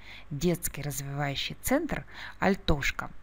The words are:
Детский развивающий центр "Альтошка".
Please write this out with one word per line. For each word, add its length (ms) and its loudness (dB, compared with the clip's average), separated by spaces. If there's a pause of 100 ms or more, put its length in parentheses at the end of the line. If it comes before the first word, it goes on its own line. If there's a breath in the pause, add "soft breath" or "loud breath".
(300 loud breath)
Детский 520 0
развивающий 800 -2
центр 420 2 (360 loud breath)
"Альтошка". 680 4 (140)